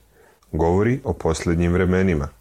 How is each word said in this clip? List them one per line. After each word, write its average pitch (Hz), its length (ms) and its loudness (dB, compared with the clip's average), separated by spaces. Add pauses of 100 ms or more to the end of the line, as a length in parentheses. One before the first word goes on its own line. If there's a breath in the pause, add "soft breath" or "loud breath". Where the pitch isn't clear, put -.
(520 soft breath)
govori 95 520 0
o 107 80 -2
posljednjim 85 600 0
vremenima, 90 560 0 (120)